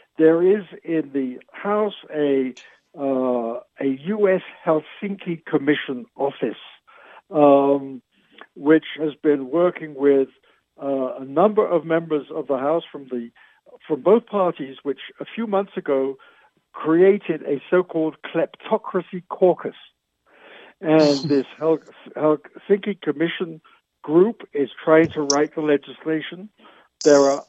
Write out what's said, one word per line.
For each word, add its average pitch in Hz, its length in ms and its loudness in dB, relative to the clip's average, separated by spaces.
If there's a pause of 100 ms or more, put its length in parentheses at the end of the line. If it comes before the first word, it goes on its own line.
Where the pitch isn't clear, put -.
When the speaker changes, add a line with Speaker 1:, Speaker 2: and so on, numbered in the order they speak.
(180)
Speaker 1:
There 165 260 4
is 190 220 2 (180)
in 156 300 -4
the 127 260 -6 (140)
House 208 400 -4 (200)
a, 139 400 0 (460)
uh, 127 600 -2 (200)
a 139 60 -4 (220)
U 208 200 -2
S 185 140 0 (240)
Helsinki 175 800 -6
Commission 139 600 -4 (100)
office, 135 420 -6 (720)
um, 139 720 2 (540)
which 156 280 4 (160)
has 151 140 -4 (100)
been 139 260 0
working 156 460 -2
with, 135 320 4 (540)
uh, 135 380 -4
a 135 60 -12
number 196 400 2
of 165 200 -2
members 160 500 -2
of 151 120 -8
the 139 100 -2
House 151 340 -2
from 143 180 -16
the, 120 220 -8 (560)
from 139 140 -4
both 214 240 4
parties, 165 580 -4
which 139 160 -6 (220)
a 139 40 -12 (100)
few 226 120 -6
months 196 300 -4
ago 135 400 -2 (560)
created 175 680 2
a 143 260 -4
so-called 165 560 0
kleptocracy - 1040 -4
caucus. - 460 0 (1080)
And 151 480 2
Speaker 2:
<laughs> - 0 -
Speaker 1:
this 139 160 2 (120)
Hel-, 156 220 0 (380)
Helsinki 196 840 -2
Commission 160 600 -4 (400)
group 180 400 2 (120)
is 139 160 -2 (140)
trying 160 280 6
to 156 100 -6
write 147 320 0
the 165 80 -6
legislation. 156 880 -4 (540)
There 143 260 8
are 139 200 -2